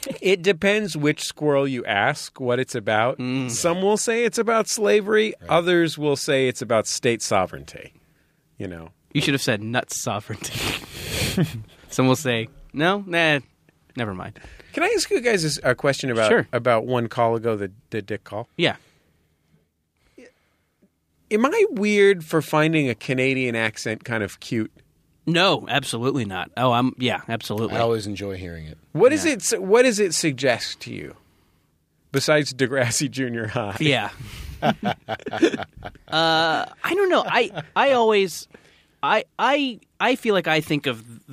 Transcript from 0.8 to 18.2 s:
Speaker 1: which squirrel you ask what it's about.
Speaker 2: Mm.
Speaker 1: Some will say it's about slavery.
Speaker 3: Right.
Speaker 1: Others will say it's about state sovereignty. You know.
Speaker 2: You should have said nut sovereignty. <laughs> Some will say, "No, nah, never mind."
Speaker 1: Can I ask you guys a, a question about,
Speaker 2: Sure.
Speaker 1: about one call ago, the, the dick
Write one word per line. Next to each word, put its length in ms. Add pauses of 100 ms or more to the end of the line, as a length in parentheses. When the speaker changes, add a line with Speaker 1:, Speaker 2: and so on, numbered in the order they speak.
Speaker 1:
which 280
squirrel 440
you 160
ask 560
what 180
it's 160
about. 440
Speaker 2:
Mm. 340
Speaker 1:
Some 300
will 160
say 260
it's 140
about 320
slavery. 720
Speaker 3:
Right. 80
Speaker 1:
Others 480
will 180
say 320
it's 140
about 260
state 340
sovereignty. 680 (680)
You 120
know. 220 (220)
Speaker 2:
You 60
should 140
have 80
said 200
nut 300
sovereignty. 680 (840)
<laughs> 460
Some 180
will 80
say, 320 (240)
"No, 340
nah, 360 (560)
never 160
mind." 260 (340)
Speaker 1:
Can 100
I 120
ask 160
you 80
guys 400
a, 120
a 40
question 340
about, 200
Speaker 2:
Sure. 240
Speaker 1:
about 320
one 240
call 260
ago, 220
the, 160 (160)
the 120
dick 220